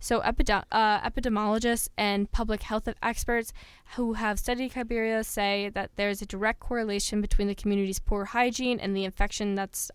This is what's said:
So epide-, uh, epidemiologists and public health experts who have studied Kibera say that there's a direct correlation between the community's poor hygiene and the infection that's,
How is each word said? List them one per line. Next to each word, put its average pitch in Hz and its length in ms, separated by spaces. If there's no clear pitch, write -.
So - 180
epide-, - 540
uh, 214 260
epidemiologists 226 800
and 202 360
public 214 300
health 220 260
experts 233 520
who 233 180
have 214 260
studied 247 340
Kibera 226 500
say 202 460
that 202 260
there's 202 260
a 202 40
direct 214 340
correlation 208 640
between 202 260
the 202 80
community's 196 440
poor 202 260
hygiene 247 540
and 196 160
the 196 100
infection 202 500
that's, - 400